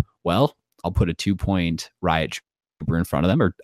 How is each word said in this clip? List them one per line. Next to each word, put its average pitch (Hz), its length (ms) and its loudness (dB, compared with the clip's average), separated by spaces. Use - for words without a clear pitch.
Well, 101 320 0
I'll 92 80 -2
put - 160 0
a 85 60 -2
two-point 92 760 -2
riot 80 360 -2
trooper 80 200 -2
in 87 60 0
front 73 200 -2
of 90 60 4
them, - 100 4
or 90 240 2